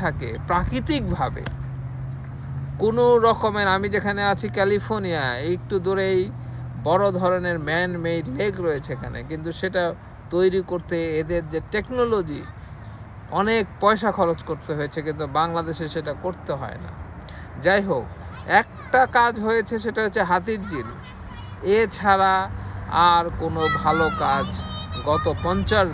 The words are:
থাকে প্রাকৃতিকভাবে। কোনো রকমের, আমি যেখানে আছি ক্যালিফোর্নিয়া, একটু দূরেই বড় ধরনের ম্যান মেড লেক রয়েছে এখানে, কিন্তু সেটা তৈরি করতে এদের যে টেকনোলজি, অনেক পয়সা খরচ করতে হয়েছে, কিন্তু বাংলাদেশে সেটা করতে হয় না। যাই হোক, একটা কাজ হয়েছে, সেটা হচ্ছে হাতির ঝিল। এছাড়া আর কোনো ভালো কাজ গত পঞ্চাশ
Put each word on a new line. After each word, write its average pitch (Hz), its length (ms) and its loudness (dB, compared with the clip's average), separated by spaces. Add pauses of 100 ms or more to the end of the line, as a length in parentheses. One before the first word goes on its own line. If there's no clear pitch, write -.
থাকে 147 280 -2 (180)
প্রাকৃতিকভাবে। 180 960 0 (1400)
কোনো 226 220 4 (240)
রকমের, 208 480 4
আমি 202 180 0
যেখানে 202 280 0 (100)
আছি 208 140 0 (100)
ক্যালিফোর্নিয়া, 202 680 2 (300)
একটু - 200 -4 (120)
দূরেই 190 340 2 (680)
বড় 185 160 6 (160)
ধরনের 180 460 2
ম্যান 175 240 2 (140)
মেড 165 200 0 (140)
লেক 196 160 0 (120)
রয়েছে 147 300 -2
এখানে, 123 220 -8 (120)
কিন্তু 160 200 -6 (100)
সেটা 185 220 0 (520)
তৈরি 185 260 4 (100)
করতে 175 260 -4 (240)
এদের 170 220 -2 (100)
যে 160 80 -2 (120)
টেকনোলজি, 214 680 0 (1000)
অনেক 220 240 2 (180)
পয়সা 214 360 4
খরচ 170 300 2
করতে 156 300 -6
হয়েছে, 147 280 -4
কিন্তু 156 180 -4 (140)
বাংলাদেশে 165 560 0
সেটা 151 180 -4 (120)
করতে 180 360 -6
হয় 120 240 -8
না। - 60 -10 (720)
যাই 196 240 4
হোক, 131 160 0 (560)
একটা - 420 2 (160)
কাজ 240 160 6 (120)
হয়েছে, 226 280 0 (100)
সেটা 226 200 -2
হচ্ছে 208 260 0
হাতির 185 300 0 (100)
ঝিল। 135 180 -4 (920)
এছাড়া 190 560 4 (760)
আর 170 140 6 (160)
কোনো 160 220 -2 (200)
ভালো 156 240 4 (180)
কাজ 139 220 2 (640)
গত 156 160 2 (200)
পঞ্চাশ 190 500 2